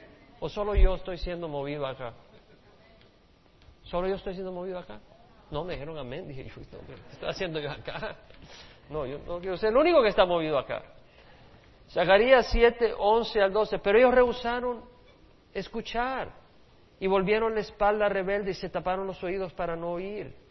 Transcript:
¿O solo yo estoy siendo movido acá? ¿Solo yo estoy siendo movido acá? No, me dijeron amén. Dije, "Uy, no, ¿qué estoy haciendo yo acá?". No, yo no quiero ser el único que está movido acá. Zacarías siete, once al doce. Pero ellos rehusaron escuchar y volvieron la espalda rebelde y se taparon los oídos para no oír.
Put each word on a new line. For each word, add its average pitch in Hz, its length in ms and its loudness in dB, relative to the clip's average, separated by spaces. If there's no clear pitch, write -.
¿O 160 80 -6
solo 208 260 -4
yo 196 200 6
estoy 180 240 -8
siendo 175 300 -8
movido 143 380 -6
acá? 127 280 -8
¿Solo 180 260 -4
yo 196 60 0
estoy 190 200 -8
siendo 185 180 -8
movido 180 260 -8
acá? 208 220 -16
No, 156 140 -4
me 180 100 -8
dijeron 147 240 -10
amén. 139 280 -10
Dije, 135 300 -12
"Uy, - 160 -18
no, - 140 -16
¿qué 135 80 -16
estoy - 160 -10
haciendo 165 320 -4
yo 143 100 -6
acá?". 151 460 -10
No, 147 160 -6
yo 139 220 -8
no 175 120 -8
quiero 180 180 -6
ser 220 140 0
el 226 60 2
único 311 260 6
que 214 60 6
está 196 160 6
movido 160 340 0
acá. 120 240 -6
Zacarías 208 600 6
siete, 233 460 4
once 214 440 2
al 190 120 4
doce. 208 260 0
Pero 202 200 4
ellos 254 160 8
rehusaron 247 680 2
escuchar 226 800 -6
y 190 60 -2
volvieron 208 480 2
la 214 60 -2
espalda 208 480 2
rebelde 196 440 -2
y - 20 -4
se 185 140 -10
taparon 185 380 -4
los 180 160 -10
oídos 185 300 -6
para 170 240 -6
no 170 140 -6
oír. 185 440 -8